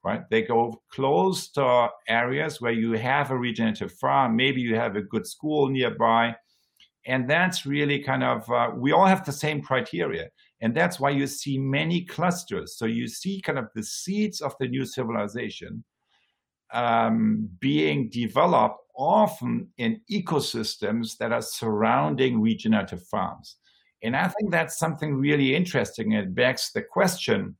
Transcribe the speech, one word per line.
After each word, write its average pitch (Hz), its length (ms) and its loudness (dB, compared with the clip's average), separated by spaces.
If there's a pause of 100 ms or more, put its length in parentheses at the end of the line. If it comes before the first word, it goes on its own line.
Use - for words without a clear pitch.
right? 101 260 -2
They 110 140 2
go 117 480 0
close 170 640 0
to 123 360 4 (180)
areas 127 540 0
where 120 100 0
you 113 220 0
have 131 380 0
a 131 60 -2
regenerative 113 560 -2
farm, 135 420 2
maybe 131 260 2
you 117 140 0
have 120 200 0
a 208 60 -2
good 208 240 -4
school 151 440 0
nearby. 117 680 2 (720)
And 127 200 0
that's 175 380 0
really 143 320 0
kind 131 260 -2
of, 120 260 -2
uh, 120 260 2
we 127 160 0
all 180 160 6
have 190 180 4
the 143 60 -4
same 151 300 -2
criteria. 120 680 -2 (320)
And 113 140 0
that's 175 240 0
why 139 100 2
you 139 160 0
see 135 320 -6
many 156 480 0
clusters. 175 720 -4
So 113 80 -4
you 117 220 -2
see 190 340 -6
kind 143 160 -4
of 117 160 -6
the 110 100 -6
seeds 202 560 -4
of 139 200 -6
the 131 80 -2
new 127 180 -4
civilization, 113 1000 -6 (880)
um, 113 760 2 (100)
being 147 500 2
developed 120 680 2 (160)
often 165 720 0 (100)
in 113 220 0 (100)
ecosystems 117 1080 -2
that 117 160 -2
are 117 80 0
surrounding 120 1000 0
regenerative 107 680 0
farms. - 500 -6 (460)
And 117 120 -2
I 170 140 2
think 202 220 -2
that's 160 280 0
something 151 360 -2
really 139 380 2
interesting. 131 600 0
It 95 200 0
begs 123 380 0
the 104 100 -2
question 113 800 0